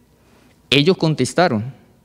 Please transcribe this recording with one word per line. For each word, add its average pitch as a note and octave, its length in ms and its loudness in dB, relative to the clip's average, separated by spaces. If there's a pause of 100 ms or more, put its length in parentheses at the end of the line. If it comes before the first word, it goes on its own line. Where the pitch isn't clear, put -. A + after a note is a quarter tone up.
(720)
Ellos D3 260 2
contestaron: C#3 800 -2 (300)